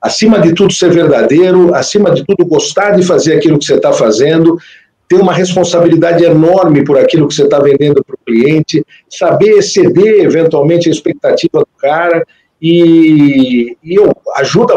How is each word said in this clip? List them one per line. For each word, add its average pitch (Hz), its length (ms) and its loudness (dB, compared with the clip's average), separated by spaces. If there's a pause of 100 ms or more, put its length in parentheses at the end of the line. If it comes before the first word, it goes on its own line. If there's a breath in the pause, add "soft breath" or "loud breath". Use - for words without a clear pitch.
acima 214 360 0
de 165 140 0
tudo, 185 180 0
ser 175 200 -2
verdadeiro, 170 840 0
acima 180 360 -2
de - 160 -2
tudo, 202 180 -2
gostar 202 460 -2
de 180 120 2
fazer 156 340 0
aquilo 156 220 0
que 139 60 -6
você 139 160 -2
tá 143 100 0
fazendo, 151 680 0 (500 loud breath)
ter 180 80 2
uma 185 160 2
responsabilidade 170 920 0
enorme 160 600 2
por 139 140 0
aquilo 143 280 2
que 143 80 -8
você 143 140 0
tá 143 100 0
vendendo 139 460 0
pro - 220 -16
cliente, 143 580 -2 (240 soft breath)
saber - 500 0
exceder, - 640 2
eventualmente, 160 680 0
a - 20 -2
expectativa - 680 -4
do - 80 -4 (120)
cara, 165 420 -2 (380)
e, 147 1200 2
e 165 140 -6
eu, 202 160 2 (240)
ajuda 156 400 0